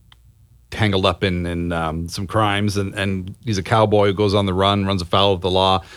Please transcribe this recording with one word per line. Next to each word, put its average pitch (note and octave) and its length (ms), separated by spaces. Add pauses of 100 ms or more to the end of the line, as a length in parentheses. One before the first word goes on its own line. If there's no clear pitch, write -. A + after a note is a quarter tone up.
(720)
tangled G2 340
up F#2+ 200
in, F2+ 220
in, F2 260
um, E2 360
some F#2 200
crimes, G#2 480
and, G2 180
and G2 400 (100)
he's G#2+ 140
a F#2 40
cowboy G#2+ 440
who G2+ 60
goes G2+ 220
on G2+ 120
the F#2 80
run, G2 320
runs F#2+ 160
afoul G2 300
of F2+ 80
the F#2 100
law. F#2+ 320 (140)